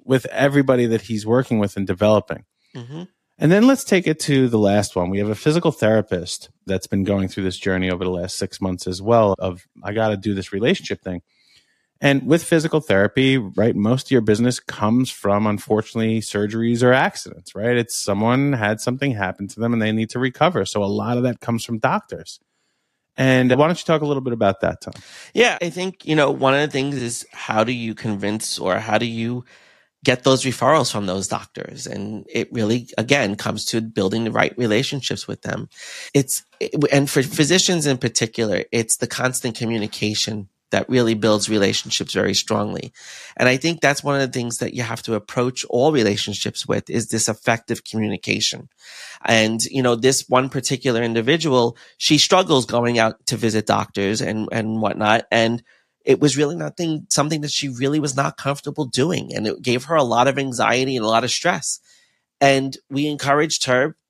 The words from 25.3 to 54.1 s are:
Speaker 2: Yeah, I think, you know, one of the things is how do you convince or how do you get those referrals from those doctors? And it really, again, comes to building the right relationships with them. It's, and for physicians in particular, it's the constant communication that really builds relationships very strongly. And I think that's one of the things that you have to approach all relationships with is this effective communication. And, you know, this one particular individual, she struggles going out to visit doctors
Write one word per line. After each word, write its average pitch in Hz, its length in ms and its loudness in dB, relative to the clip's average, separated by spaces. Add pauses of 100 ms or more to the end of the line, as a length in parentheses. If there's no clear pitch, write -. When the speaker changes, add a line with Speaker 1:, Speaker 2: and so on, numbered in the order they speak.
Speaker 2:
Yeah, 220 280 4
I 175 80 -4
think, 180 360 -8
you 156 100 0
know, 143 160 4
one 131 220 2
of 139 80 2
the 151 100 -2
things 139 300 -2
is 117 320 -8
how 110 300 0
do 120 100 0
you 113 220 -4
convince 104 640 -4
or 95 200 -2
how 107 180 -2
do 120 80 2
you 117 380 -4 (640)
get 123 180 2
those 131 220 4
referrals 131 440 2
from 101 160 -4
those 95 220 -4
doctors? - 580 -10
And 104 440 -10
it - 240 -4
really, 120 340 -2 (100)
again, 117 380 0
comes 107 300 -6
to 113 160 -2
building 110 420 -2
the 110 80 -4
right 110 260 0
relationships 123 680 -2
with 104 140 -10
them. - 260 -8 (460)
It's, - 300 0 (500)
and 139 160 2
for 143 120 2
physicians 156 640 2
in 135 120 2
particular, 113 760 -2
it's 117 240 0
the 123 120 -4
constant 127 500 -4
communication 107 880 -4 (240)
that 101 160 0
really 120 280 2
builds 107 340 2
relationships - 640 0
very 98 220 0
strongly. 104 580 -4 (420)
And 123 140 2
I 131 80 2
think 165 240 -2
that's 143 220 2
one 143 100 0
of 139 80 2
the 131 100 -2
things 120 280 -4
that - 160 -6
you 123 80 -4
have 113 180 -8
to 113 140 -4
approach 127 500 -4
all 131 260 4
relationships 107 760 0
with 104 240 -2
is 110 180 -2
this 113 180 -2
effective 113 560 -2
communication. 107 840 -4 (560)
And, 110 400 2
you 135 160 -4
know, 120 140 4
this 131 340 0
one 127 180 2
particular 127 540 -2
individual, 120 720 2 (220)
she - 220 2
struggles 180 480 4
going 120 320 2
out 110 260 0
to 127 100 -2
visit 107 300 0
doctors 104 560 0